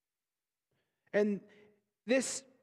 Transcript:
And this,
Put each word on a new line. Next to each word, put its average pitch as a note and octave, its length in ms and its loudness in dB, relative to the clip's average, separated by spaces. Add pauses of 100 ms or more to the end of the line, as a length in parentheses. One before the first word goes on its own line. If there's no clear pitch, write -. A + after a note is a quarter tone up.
(1120)
And G#3 280 0 (680)
this, B3+ 340 0 (220)